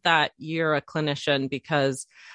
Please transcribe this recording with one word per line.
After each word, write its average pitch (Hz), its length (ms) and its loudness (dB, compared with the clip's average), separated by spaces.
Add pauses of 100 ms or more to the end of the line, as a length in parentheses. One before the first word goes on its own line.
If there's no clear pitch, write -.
that 160 340 2
you're 160 380 -2
a 139 80 -2
clinician, 143 680 -2
because 139 560 -2 (300)